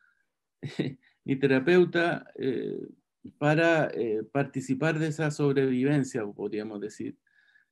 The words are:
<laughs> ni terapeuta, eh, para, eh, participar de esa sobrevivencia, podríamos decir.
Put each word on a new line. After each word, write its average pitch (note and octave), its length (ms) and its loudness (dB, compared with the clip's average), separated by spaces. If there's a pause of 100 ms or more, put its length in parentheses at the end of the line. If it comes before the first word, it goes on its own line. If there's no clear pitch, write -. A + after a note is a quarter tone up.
(640)
<laughs> - 360 -6 (260)
ni C#3 120 0
terapeuta, E3+ 880 4 (120)
eh, - 480 -4 (520)
para, D#3 560 2
eh, A2 280 -2 (100)
participar C#3 640 -2
de D#3 100 0
esa D3+ 220 -2
sobrevivencia, C3+ 960 0
podríamos G#2 540 -6
decir. A2 360 -10 (560)